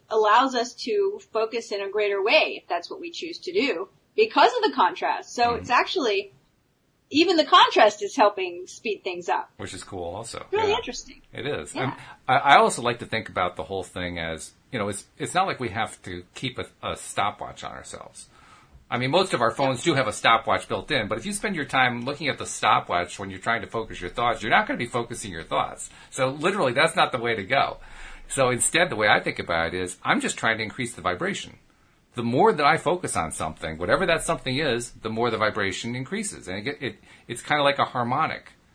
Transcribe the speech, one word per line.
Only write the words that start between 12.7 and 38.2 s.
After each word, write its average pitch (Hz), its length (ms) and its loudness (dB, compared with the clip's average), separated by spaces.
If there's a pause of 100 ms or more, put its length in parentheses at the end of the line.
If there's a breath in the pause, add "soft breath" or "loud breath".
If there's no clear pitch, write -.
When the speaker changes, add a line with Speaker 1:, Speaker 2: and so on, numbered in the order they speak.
Speaker 2:
like 117 160 0
to - 60 -10
think 110 240 -4
about 90 280 -2
the 92 60 -4
whole 95 200 -6
thing 87 360 -8
as, 80 320 -8 (200)
you 123 80 -4
know, 101 80 -2
it's, 104 180 -6 (120)
it's 147 160 -6
not 185 140 2
like 143 120 -4
we 120 100 -4
have 107 340 -4
to 90 200 -10 (120)
keep 127 220 -8
a, - 80 -6 (160)
a 92 140 -6
stopwatch - 720 -4
on 55 80 -10
ourselves. - 540 -16 (640 soft breath)
I 123 60 0
mean, 127 140 -2
most 185 220 2
of 139 80 0
our 113 100 4
phones 135 340 0
Speaker 3:
Yeah. 170 80 4
Speaker 2:
do - 40 2
have 131 100 4
a 104 60 0
stopwatch 113 540 4
built - 220 -4
in, 120 180 0
but 110 120 -4
if - 60 -8
you 202 80 -6
spend 202 220 -4
your 147 100 -4
time 123 400 0
looking 147 220 -6
at 123 120 -2
the - 60 -8
stopwatch 107 760 0
when 98 100 -8
you're 95 100 -10
trying 117 220 -2
to 95 60 -8
focus 107 340 -8
your 87 80 -6
thoughts, 120 320 -2
you're 107 80 -4
not 196 180 4
gonna 294 120 -4
be 120 80 -4
focusing 117 440 -6
your 80 120 -10
thoughts. - 460 -4 (200 loud breath)
So 131 200 0
literally, 151 440 0
that's 156 220 2
not 160 160 4
the 127 80 -2
way 117 160 0
to 98 80 -4
go. 131 340 0 (500 loud breath)
So 131 220 2
instead, 160 400 2
the 123 60 -6
way 104 120 4
I 110 120 6
think - 180 -4
about 82 300 0
it 82 80 -4
is, 92 280 -4
I'm 165 160 2
just 262 180 -4
trying 110 200 2
to 110 60 -4
increase 120 320 -6
the 92 60 -16
vibration. 92 560 -4 (580)
The 120 80 -4
more 139 280 4
that 151 140 2
I 156 120 6
focus 160 380 0
on 82 160 -2
something, 80 460 -6
whatever 117 300 2
that 165 160 0
something 135 340 -2
is, 120 340 -2
the - 180 -10
more 113 200 0
the 110 80 0
vibration 104 580 -2
increases. 135 520 -8
And 101 200 -8
it, 147 140 -6
it, 117 140 -6 (320 soft breath)
it's - 160 -10
kinda 147 200 0
like 139 140 4
a 127 80 4
harmonic. 127 680 -2 (220)